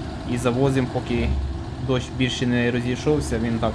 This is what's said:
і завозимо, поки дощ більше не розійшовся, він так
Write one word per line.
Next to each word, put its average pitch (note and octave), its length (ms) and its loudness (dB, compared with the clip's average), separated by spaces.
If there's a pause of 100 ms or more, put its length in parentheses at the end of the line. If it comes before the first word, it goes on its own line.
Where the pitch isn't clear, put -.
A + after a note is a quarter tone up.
(320)
і B2 60 0
завозимо, C3 560 2
поки A#2 360 0 (580)
дощ B2+ 300 0
більше B2+ 300 0
не A#2+ 240 2
розійшовся, B2 680 0
він A2+ 200 0
так A2 160 0